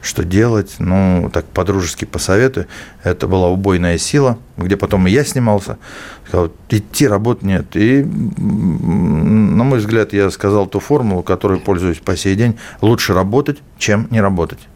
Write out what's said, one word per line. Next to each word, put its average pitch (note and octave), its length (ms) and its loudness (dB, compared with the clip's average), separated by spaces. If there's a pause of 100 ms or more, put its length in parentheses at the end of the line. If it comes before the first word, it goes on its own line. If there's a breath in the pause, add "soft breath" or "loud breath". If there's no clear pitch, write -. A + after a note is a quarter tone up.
что - 220 -4
делать, G#2 560 0
ну, F#2 540 2
так E2 140 -2
по-дружески F#2 580 -2
посоветуй. G2 640 0 (360 loud breath)
Это - 240 -2
была F2+ 220 2
«Убойная F2+ 480 0
сила», B2+ 400 0 (180)
где F2+ 220 -2
потом F#2+ 300 2
и F#2 40 4
я C#3+ 140 2
снимался. A2 520 -2 (520 loud breath)
Сказал, F2 200 0 (200)
«Идти A2 400 0
работать G#2+ 340 0
нет». F#2 320 -2
И, B2+ 280 2
м, F#2+ 1500 0
на A2+ 60 4
мой C3 160 2
взгляд, G#2+ 340 0
я G2+ 180 2
сказал G2+ 360 0
ту G2 120 -4
формулу, G#2+ 440 0
которой F#2+ 360 0
пользуюсь F2+ 380 0
по F#2 180 -4
сей G2 200 -2
день: A2+ 220 0 (240 loud breath)
лучше G#2+ 320 2
работать, A2 440 0 (200)
чем G#2+ 340 0
не A2+ 100 2
работать. F2+ 380 -2 (160)